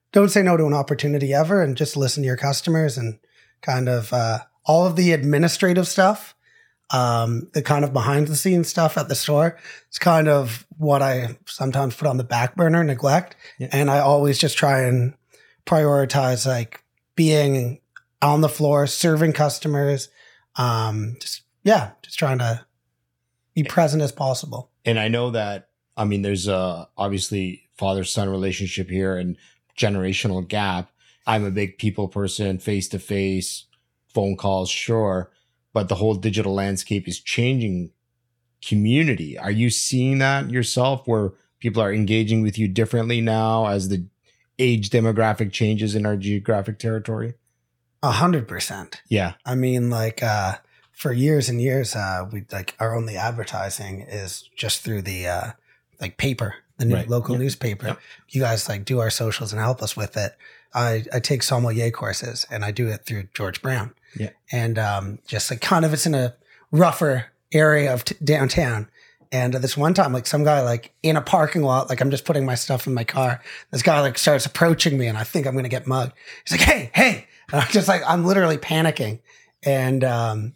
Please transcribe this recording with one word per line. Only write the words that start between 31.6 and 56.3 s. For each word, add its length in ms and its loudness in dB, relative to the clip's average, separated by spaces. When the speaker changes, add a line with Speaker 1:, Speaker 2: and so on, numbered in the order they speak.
Speaker 2:
people 320 -4
person, 500 -4
face-to-face, 1080 -4
phone 280 -2
calls, 340 -2
sure. 600 -2
But 140 -2
the 80 -2
whole 180 2
digital 400 -2
landscape 520 -4
is 140 -10
changing 680 -2
community. 760 0
Are 120 -6
you 180 2
seeing 500 0
that 320 0
yourself, 560 0
where 260 0
people 240 0
are 100 0
engaging 500 2
with 160 -2
you 100 2
differently 520 0
now 460 0
as 220 -2
the 180 -4
age 320 2
demographic 640 2
changes 420 0
in 120 0
our 100 0
geographic 640 -2
territory? 560 -6
Speaker 1:
A 100 2
hundred 360 2
percent. 600 -10
Speaker 2:
Yeah. 260 0
Speaker 1:
I 100 -4
mean, 360 0
like, 320 -4
uh, 340 -2
for 200 -6
years 360 2
and 120 -2
years, 340 -2
uh, 360 -6
we, 200 -10
like, 300 -10
our 160 -4
only 200 -6
advertising 840 -8
is 540 -12
just 260 -4
through 200 -6
the, 240 -8
uh, 240 -4
like, 160 -10
paper, 400 -4